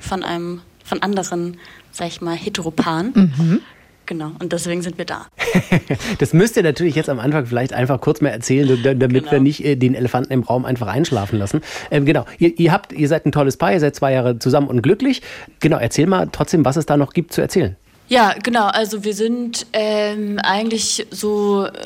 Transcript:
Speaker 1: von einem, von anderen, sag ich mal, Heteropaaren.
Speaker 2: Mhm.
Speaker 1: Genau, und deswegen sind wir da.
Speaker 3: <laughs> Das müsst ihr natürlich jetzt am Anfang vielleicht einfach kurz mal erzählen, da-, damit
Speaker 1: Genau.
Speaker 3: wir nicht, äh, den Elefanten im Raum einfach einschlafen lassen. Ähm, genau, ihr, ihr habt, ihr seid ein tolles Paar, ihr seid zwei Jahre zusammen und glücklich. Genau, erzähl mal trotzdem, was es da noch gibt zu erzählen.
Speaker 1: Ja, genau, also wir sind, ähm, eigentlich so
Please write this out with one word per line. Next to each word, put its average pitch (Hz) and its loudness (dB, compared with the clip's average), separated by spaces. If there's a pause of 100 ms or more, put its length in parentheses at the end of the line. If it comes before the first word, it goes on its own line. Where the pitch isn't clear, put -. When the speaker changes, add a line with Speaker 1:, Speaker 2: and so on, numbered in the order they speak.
Speaker 1:
von 190 -6
einem, 175 -6 (200)
von - -6
anderen, 180 -4 (340)
sag 175 -8
ich - -12
mal, 170 -4
Heteropaaren. 170 -4
Speaker 2:
Mhm. 165 4 (460)
Speaker 1:
Genau, 160 -8
und 175 -6
deswegen 175 -4
sind 170 -8
wir 175 -8
da. - -10 (440)
Speaker 3:
<laughs> - -2
Das - 0
müsst 202 4
ihr 208 2
natürlich 160 0
jetzt 156 -2
am 135 -2
Anfang 143 0
vielleicht 120 -2
einfach 127 0
kurz - 0
mal 147 2
erzählen, 131 2
da-, 135 4
damit 127 4
Speaker 1:
Genau. - -2
Speaker 3:
wir 139 4
nicht, 139 2
äh, 143 2
den 127 2
Elefanten 127 -2
im 127 2
Raum 123 0
einfach 123 -4
einschlafen 110 0
lassen. 101 -2 (280)
Ähm, 147 2
genau, 143 2 (120)
ihr, 170 4
ihr 165 4
habt, - -2
ihr 147 0
seid 156 0
ein 143 2
tolles 139 2
Paar, 185 2
ihr 185 2
seid 147 2
zwei 135 0
Jahre 123 2
zusammen 139 2
und 123 0
glücklich. 220 2 (380)
Genau, 156 2
erzähl 143 0
mal 185 2
trotzdem, 151 2
was 143 2
es 160 0
da 147 2
noch 143 2
gibt 170 -4
zu - 0
erzählen. 135 0 (320)
Speaker 1:
Ja, 226 4
genau, 233 0
also 214 -2
wir 214 -2
sind, 233 -4
ähm, 214 -2
eigentlich 214 -2
so 202 0 (200)